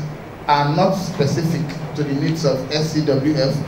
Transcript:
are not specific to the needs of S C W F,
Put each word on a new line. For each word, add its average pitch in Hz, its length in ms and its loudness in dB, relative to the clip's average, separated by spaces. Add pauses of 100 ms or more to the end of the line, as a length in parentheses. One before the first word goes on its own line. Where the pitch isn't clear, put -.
(480)
are 147 280 4
not 190 200 4
specific - 640 0 (340)
to 147 80 0
the 135 120 -2
needs 156 280 0
of 131 160 2 (120)
S 156 220 0
C 151 120 2
W 147 300 2
F, 131 200 2 (120)